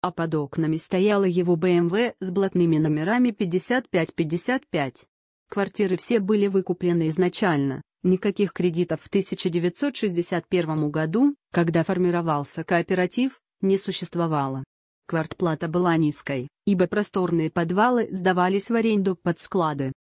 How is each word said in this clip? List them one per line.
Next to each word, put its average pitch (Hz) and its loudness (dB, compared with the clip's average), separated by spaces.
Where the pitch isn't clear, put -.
А 180 -2
под 165 -4
окнами 156 -2
стояла 196 2
его 175 2
Б 180 0
М 175 4
В 220 0
с 185 -6
блатными 175 2
номерами 160 2
пятьдесят 208 -2
пять 165 0
пятьдесят 175 -2
пять. 139 -4
Квартиры 190 -2
все 226 0
были 202 2
выкуплены 175 0
изначально, 156 0
никаких 185 0
кредитов 170 -2
в - -20
тысяча - -2
девятьсот 175 -2
шестьдесят 175 -2
первом 156 0
году, 165 2
когда 165 2
формировался 170 0
кооператив, 185 0
не 190 2
существовало. 160 -4
Квартплата 165 -4
была 170 2
низкой, 143 -2
ибо 185 2
просторные 175 -2
подвалы 208 0
сдавались 185 0
в 233 -2
аренду 208 2
под 170 -2
склады. 143 -2